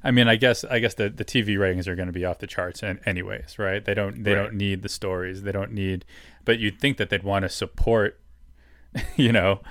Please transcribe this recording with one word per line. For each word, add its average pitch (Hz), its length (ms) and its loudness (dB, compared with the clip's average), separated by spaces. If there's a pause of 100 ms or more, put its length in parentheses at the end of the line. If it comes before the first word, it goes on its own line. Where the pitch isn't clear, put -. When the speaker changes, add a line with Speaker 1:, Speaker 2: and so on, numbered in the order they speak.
Speaker 1:
I 131 80 2
mean, 123 160 6
I 113 80 6
guess, 120 260 2
I 123 160 -2
guess 117 160 0
the, 104 160 -2
the 104 140 -10
T 120 180 0
V 104 140 0
ratings 92 320 0
are 87 80 -4
gonna 90 160 -6
be 87 120 -4
off 90 140 -2
the - 80 -10
charts 90 380 -6
an-, 95 200 -4
anyways, 87 540 -6
right? 101 260 -2
They 104 100 0
don't, 104 280 -4
they 101 120 2
Speaker 2:
Right. 101 100 0
Speaker 1:
don't 110 100 -8
need 98 280 -2
the 98 60 -8
stories. 92 540 -6
They 101 80 -6
don't 101 220 -4
need, 95 320 -2 (400)
but 117 160 4
you'd 104 180 0
think 139 200 0
that 101 120 -2
they'd 95 140 0
wanna 98 240 0
support, - 720 0 (480)
<laughs> - 480 -8
you 117 160 6
know, 98 280 4 (100)